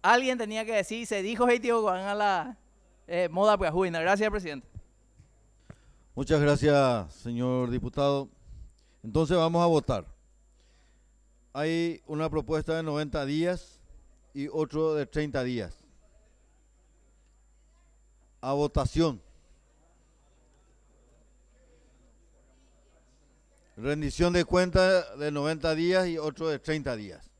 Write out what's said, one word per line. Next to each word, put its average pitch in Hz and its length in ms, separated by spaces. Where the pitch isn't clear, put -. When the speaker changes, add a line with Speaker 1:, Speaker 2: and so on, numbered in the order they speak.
Speaker 1:
alguien 247 360
tenía 220 260
que 220 100
decir, 214 320
se 208 160
dijo, 226 260
"Hey, 240 100
tío 233 240
Juan", 185 180
a 202 140
la, 208 440
eh, 175 240
moda, 202 260
pues, 185 140
juina. 170 300
Gracias, 202 300
presidente. 170 360
Speaker 2:
Muchas 143 260
gracias, 139 760
señor 123 560
diputado. 139 580
Entonces 151 340
vamos 170 260
a 170 40
votar. 135 400
Hay 165 540
una 156 220
propuesta 156 480
de 165 60
noventa 151 420
días 165 560
y 139 140
otro 156 460
de 147 120
treinta 147 360
días. 117 320
A 131 120
votación. 143 680
Rendición 147 560
de 175 120
cuenta 180 720
de 147 140
noventa 156 440
días 180 340
y 165 80
otro 156 320
de 151 100
treinta 143 360
días. 98 460